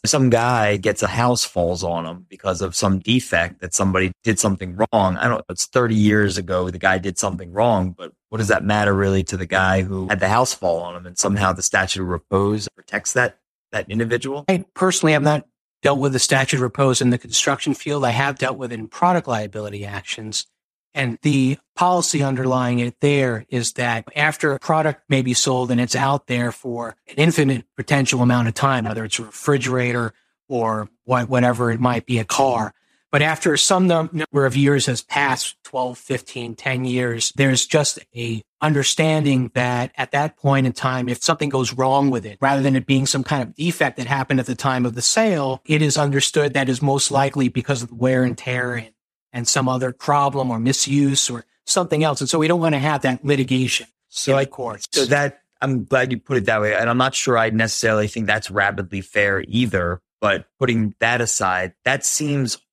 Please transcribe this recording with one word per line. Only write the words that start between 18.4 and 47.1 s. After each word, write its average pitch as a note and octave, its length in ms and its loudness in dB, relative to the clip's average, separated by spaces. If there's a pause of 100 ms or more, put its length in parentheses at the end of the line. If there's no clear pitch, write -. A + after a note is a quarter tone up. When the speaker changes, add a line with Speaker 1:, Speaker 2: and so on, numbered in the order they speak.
Speaker 2:
with B2 120 -8
it A#2+ 60 -10
in A2 100 -10
product F3 400 0
liability G#2 580 -6
actions. G2+ 600 -10 (480)
And B2+ 280 -4
the C#3 380 2 (160)
policy F3 480 2
underlying B2+ 560 0
it A#2+ 220 -4
there C3+ 480 0
is A#2+ 240 -4
that A#2 320 -4 (100)
after D3+ 380 0
a C3+ 60 -4
product D#3 500 -2
may C3+ 120 2
be B2+ 140 0
sold B2+ 340 0
and A#2+ 100 2
it's B2 160 -2
out C3+ 300 0
there A#2+ 260 -2
for A#2 440 -10 (120)
an - 100 -14
infinite D3 480 2 (100)
potential C3 480 0
amount B2 240 4
of A2 80 -4
time, C3 300 0
whether A2 200 -6
it's - 140 -6
a A2+ 60 -10
refrigerator B2 880 -2 (360)
or A2+ 400 -2 (140)
what, B2 260 0
whatever B2 400 2
it A2+ 100 -2
might B2 280 0
be, B2 100 0
a A2 80 -2
car. A#2 480 0 (380)
But D3 100 4
after D#3 360 0
some F#3 280 4
num-, E3 260 2
number D3 360 0
of B2+ 100 0
years C#3 300 4
has B2 160 -4
passed, C#3 600 -2
twelve, B2+ 360 -6
fifteen, A#2+ 560 -8
ten B2+ 280 -4
years, B2 520 -2
there's C3+ 320 2
just - 320 0 (160)
a A2+ 260 -4 (180)
understanding C#3+ 920 2
that B2 440 -2
at B2+ 140 -6
that D3 240 -2
point C3+ 300 2
in B2 80 0
time, B2+ 360 -2
if A#2+ 140 -6
something D#3 260 0
goes C3 240 -2
wrong C3+ 360 2
with A#2 160 -2
it, G#2 160 -14
rather C3+ 220 2
than C3+ 120 2
it B2+ 120 -2
being C3+ 180 2
some C3+ 180 -2
kind C#3 200 -2
of - 120 -10
defect D#3 420 -2
that B2 100 -6
happened C3+ 320 0
at B2+ 80 -4
the B2+ 80 -4
time B2+ 300 -2
of A#2 100 -4
the A#2+ 60 -6
sale, D#3 640 0
it D3+ 160 2
is D3 160 2
understood C#3+ 560 0
that C3+ 160 0
is B2+ 120 -2
most C#3 300 0